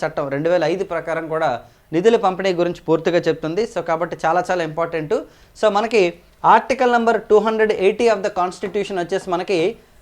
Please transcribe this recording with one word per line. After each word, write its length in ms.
చట్టం 220
రెండు 200
వేల 140
ఐదు 200
ప్రకారం 440
కూడా 340
నిధుల 220
పంపిణీ 380
గురించి 280
పూర్తిగా 360
చెప్తుంది. 600
So 60
కాబట్టి 420
చాలా 260
చాలా 120
ఇంపార్టెంట్. 500
So 40
మనకి 460
ఆర్టికల్ 480
నంబర్ 280
టూ 160
హండ్రెడ్ 360
ఎయిటీ 360
of 80
the 120
Constitution 680
వచ్చేసి 300
మనకి, 460